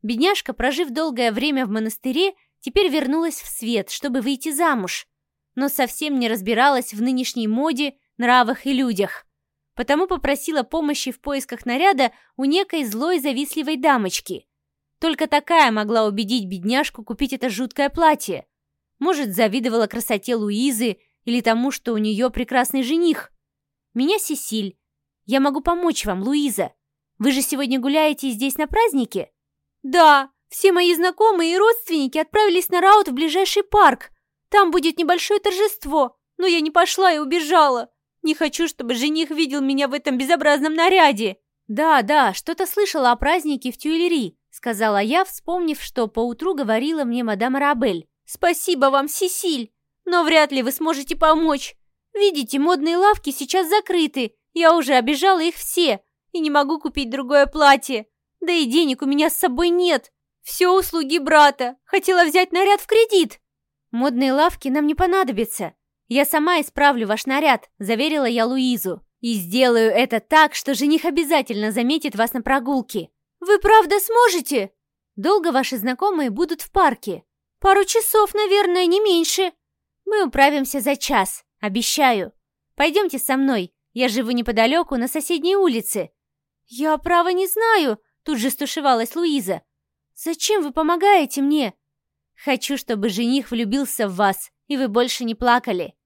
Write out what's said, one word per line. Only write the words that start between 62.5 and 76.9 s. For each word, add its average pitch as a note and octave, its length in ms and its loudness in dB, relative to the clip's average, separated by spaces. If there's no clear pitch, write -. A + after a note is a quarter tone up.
наряд G4 280 2
в - 60 -16
кредит». G#4+ 540 2
«Модные B3+ 400 0
лавки D4+ 360 0
нам D4 180 0
не D4+ 80 0
понадобятся. C4+ 800 -2
Я C4+ 160 2
сама D#4 360 0
исправлю C#4 460 2
ваш G#3+ 200 -4
наряд», C4+ 520 0
заверила C4 480 -2
я A3+ 180 0
Луизу. B3 560 -2
«И A#3 140 -4
сделаю A3+ 560 2
это A3+ 300 0
так, D#4 340 4
что - 200 -4
жених D4 300 0
обязательно C#4 640 0
заметит B3 460 -2
вас A3+ 160 -2
на B3 100 -6
прогулке». B3+ 680 -4
«Вы G4 180 2
правда G4+ 420 4
сможете?» F4+ 720 0
«Долго E4+ 360 0
ваши C4 260 -2
знакомые C4 520 -2
будут D#4 300 -4
в - 120 -16
парке?» C4 500 0